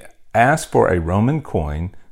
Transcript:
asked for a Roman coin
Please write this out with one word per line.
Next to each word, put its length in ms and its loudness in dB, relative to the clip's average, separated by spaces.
asked 360 2
for 180 4
a 120 0
Roman 400 0
coin 540 -4